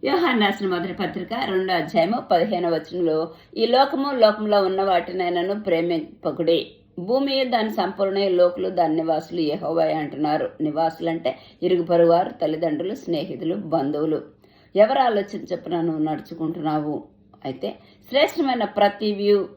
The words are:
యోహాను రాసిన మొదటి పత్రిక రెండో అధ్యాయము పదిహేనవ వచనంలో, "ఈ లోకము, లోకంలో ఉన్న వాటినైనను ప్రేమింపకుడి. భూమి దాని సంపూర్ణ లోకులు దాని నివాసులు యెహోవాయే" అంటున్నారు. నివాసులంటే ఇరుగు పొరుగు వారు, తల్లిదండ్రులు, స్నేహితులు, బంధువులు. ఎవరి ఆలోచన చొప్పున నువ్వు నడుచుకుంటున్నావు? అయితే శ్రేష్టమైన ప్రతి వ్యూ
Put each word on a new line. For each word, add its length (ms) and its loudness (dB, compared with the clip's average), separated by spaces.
యోహాను 360 0
రాసిన 280 0
మొదటి 240 -4
పత్రిక 400 -6
రెండో 420 -2
అధ్యాయము 480 2
పదిహేనవ 420 2
వచనంలో, 540 -2
"ఈ 100 2
లోకము, 460 2
లోకంలో 520 4
ఉన్న 180 0
వాటినైనను 800 0
ప్రేమింపకుడి. 1080 0
భూమి 460 0
దాని 260 0
సంపూర్ణ 580 0
లోకులు 400 2
దాని 280 2
నివాసులు 440 -2
యెహోవాయే" 540 0
అంటున్నారు. 560 -2
నివాసులంటే 760 -2
ఇరుగు 200 2
పొరుగు 280 6
వారు, 200 4
తల్లిదండ్రులు, 640 -2
స్నేహితులు, 600 -4
బంధువులు. 680 -2
ఎవరి 220 6
ఆలోచన 420 0
చొప్పున 280 -6
నువ్వు 220 -2
నడుచుకుంటున్నావు? 1040 -4
అయితే 300 -8
శ్రేష్టమైన 560 0
ప్రతి 480 2
వ్యూ 440 2